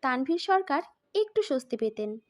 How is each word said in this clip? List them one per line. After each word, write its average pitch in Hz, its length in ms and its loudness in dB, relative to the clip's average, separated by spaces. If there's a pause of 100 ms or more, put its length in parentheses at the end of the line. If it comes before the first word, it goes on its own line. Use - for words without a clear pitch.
তানভীর 269 380 0
সরকার 381 420 2 (340)
একটু 427 260 2
স্বস্তি 262 360 -2
পেতেন। 214 400 -4 (120)